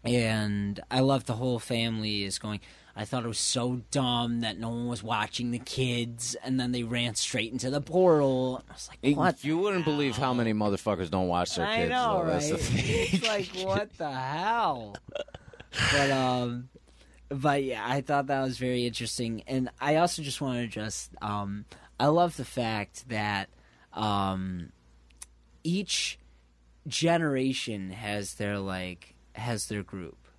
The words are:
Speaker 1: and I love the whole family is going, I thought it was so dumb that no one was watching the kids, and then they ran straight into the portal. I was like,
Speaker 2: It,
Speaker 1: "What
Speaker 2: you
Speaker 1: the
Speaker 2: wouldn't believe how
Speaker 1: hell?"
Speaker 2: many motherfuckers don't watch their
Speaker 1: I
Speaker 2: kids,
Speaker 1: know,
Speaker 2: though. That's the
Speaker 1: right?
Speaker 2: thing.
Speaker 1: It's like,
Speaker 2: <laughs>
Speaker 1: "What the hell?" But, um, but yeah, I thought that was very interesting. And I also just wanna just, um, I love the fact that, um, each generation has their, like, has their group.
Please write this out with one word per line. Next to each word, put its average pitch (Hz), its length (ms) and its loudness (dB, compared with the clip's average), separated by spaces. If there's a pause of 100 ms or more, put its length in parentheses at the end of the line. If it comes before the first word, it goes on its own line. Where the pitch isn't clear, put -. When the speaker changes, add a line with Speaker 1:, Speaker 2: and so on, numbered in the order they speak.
Speaker 1:
and 107 760 2 (120)
I 127 80 2
love 135 260 4
the 123 80 -2
whole 120 260 0
family 110 640 0
is 98 140 -4
going, 107 220 -4 (360)
I 107 100 -6
thought 123 200 -4
it - 20 -2
was 110 120 -4
so 123 500 0
dumb 120 520 0
that 104 180 -2
no 113 100 -4
one 120 180 -4
was 120 140 -6
watching 113 500 -2
the 120 80 -2
kids, 120 840 -2
and 131 160 0
then 123 120 -2
they 123 120 -2
ran 120 320 -2
straight 110 360 -2
into 131 200 -2
the 143 100 0
portal. 139 880 4
I - 40 -18
was - 160 -14
like, - 120 -20
Speaker 2:
It, 143 160 4
Speaker 1:
"What 165 260 2
Speaker 2:
you 151 120 0
Speaker 1:
the 175 80 2
Speaker 2:
wouldn't 190 220 2
believe 147 300 2
how 135 100 0
Speaker 1:
hell?" 127 100 2
Speaker 2:
many 117 180 2
motherfuckers 101 560 2
don't 92 180 2
watch 87 280 2
their 87 100 0
Speaker 1:
I - 120 0
Speaker 2:
kids, 82 120 0
Speaker 1:
know, 226 340 2
Speaker 2:
though. 165 80 0
That's 165 180 0
the 160 40 2
Speaker 1:
right? 165 100 -2
Speaker 2:
thing. - 500 0
Speaker 1:
It's 190 140 2
like, 208 200 0
Speaker 2:
<laughs> - 60 -12 (140)
Speaker 1:
"What 202 300 -2
the 151 140 -4
hell?" 139 840 -2 (960)
But, 139 200 4
um, 127 580 0 (600)
but 143 340 2
yeah, 117 200 -4
I 131 180 0
thought 143 260 0
that 139 160 2
was 123 160 -2
very 123 260 0
interesting. 117 640 -4
And 131 240 0 (100)
I 147 140 4
also 170 260 2
just 139 180 -6
wanna 123 280 -2
just, 107 420 -8 (100)
um, 104 460 -4 (340)
I 131 80 6
love 170 300 4
the 127 80 -8
fact 110 640 -4
that, 104 400 0 (420)
um, 95 800 -2 (920)
each - 560 -2 (680)
generation 135 1000 0
has 104 460 -4
their, 101 240 -2
like, 92 560 -6 (180)
has 117 340 -4
their 104 140 -4
group. 92 360 -10 (220)